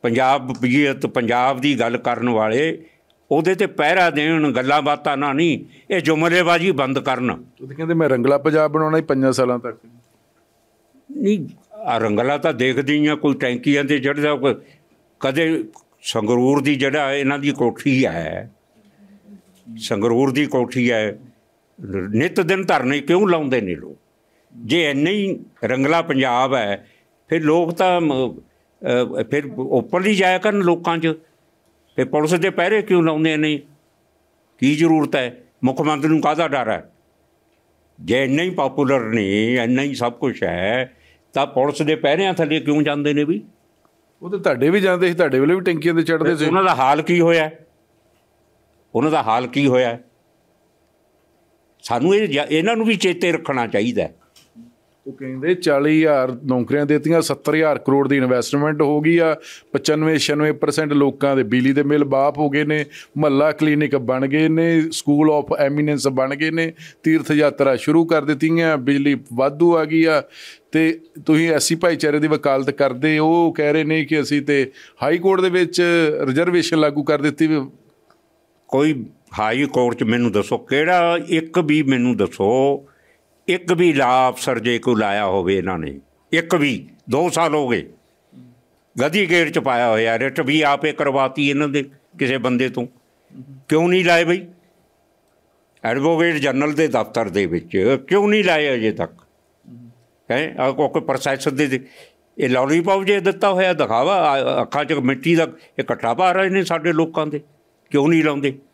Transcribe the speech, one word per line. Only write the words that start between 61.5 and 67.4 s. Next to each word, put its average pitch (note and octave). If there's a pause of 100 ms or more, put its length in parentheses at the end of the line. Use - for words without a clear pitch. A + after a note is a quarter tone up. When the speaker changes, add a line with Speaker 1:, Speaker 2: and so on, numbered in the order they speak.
Speaker 2:
ਦੇ C#3+
ਬਿੱਲ C#3+
ਮਾਫ C#3
ਹੋ D3
ਗਏ D3
ਨੇ, D3+ (320)
ਮੁਹੱਲਾ D3
ਕਲੀਨਿਕ D3
ਬਣ B2+
ਗਏ D3+
ਨੇ, E3
school D3+
of C#3
eminence D3
ਬਣ C3
ਗਏ D#3
ਨੇ, E3 (300)
ਤੀਰਥ D#3+
ਯਾਤਰਾ C#3+